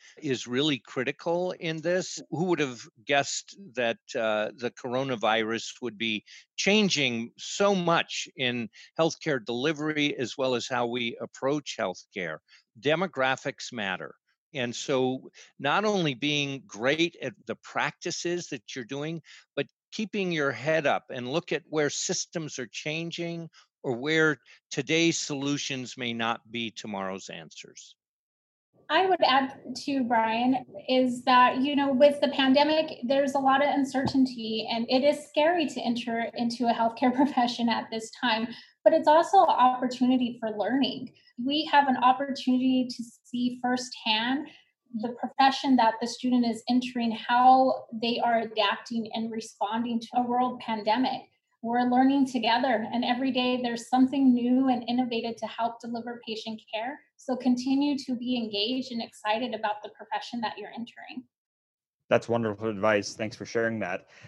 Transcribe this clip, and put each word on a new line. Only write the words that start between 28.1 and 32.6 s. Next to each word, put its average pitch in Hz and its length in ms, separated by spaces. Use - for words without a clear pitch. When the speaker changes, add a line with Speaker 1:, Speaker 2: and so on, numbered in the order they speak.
Speaker 2:
I 330 160
would 359 160
add 269 540
to 277 200
Brian 233 600
is 254 360
that, 247 380
you 285 140
know, 277 160
with 285 300
the 277 80
pandemic, 294 760